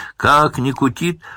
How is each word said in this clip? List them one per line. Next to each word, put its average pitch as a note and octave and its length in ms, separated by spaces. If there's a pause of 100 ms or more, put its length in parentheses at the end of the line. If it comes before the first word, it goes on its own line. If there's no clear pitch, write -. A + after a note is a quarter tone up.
(180)
как D3 400
ни C3+ 140
кутит, D3+ 500 (160)